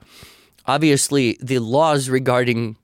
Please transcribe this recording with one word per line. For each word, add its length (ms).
Obviously, 760
the 180
laws 500
regarding 760